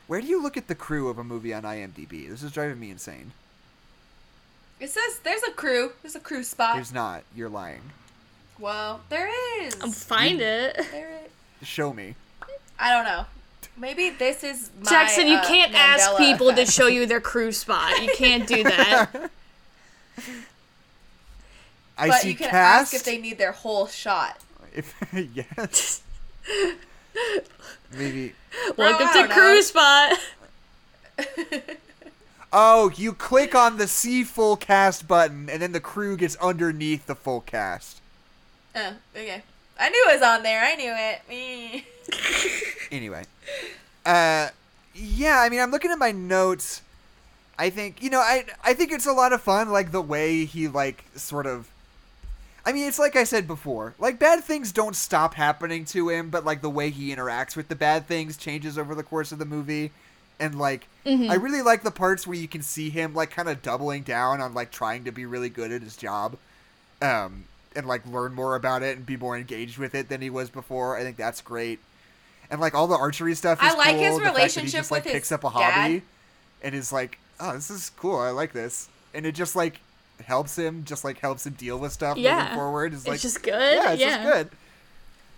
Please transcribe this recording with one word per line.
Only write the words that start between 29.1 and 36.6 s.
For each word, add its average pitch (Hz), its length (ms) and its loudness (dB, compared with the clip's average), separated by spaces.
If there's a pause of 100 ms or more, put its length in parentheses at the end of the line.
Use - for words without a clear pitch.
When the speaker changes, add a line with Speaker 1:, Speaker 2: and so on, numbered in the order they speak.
Speaker 3:
to 339 80 6
Speaker 2:
don't - 100 2
Speaker 3:
crew 392 260 8
Speaker 2:
know. 415 40 8
Speaker 3:
spot. 294 580 6 (1000)
Speaker 2:
<laughs> - 580 -10 (840)
Speaker 1:
Oh, 220 360 8
you 214 180 -4
click 269 420 2
on 233 220 6
the 208 120 0
see 247 360 0
full 214 320 2
cast 196 500 4
button, 151 440 2
and 156 100 -6
then 180 120 -4
the 170 80 -4
crew 202 360 -6
gets 170 200 -2
underneath 160 720 -2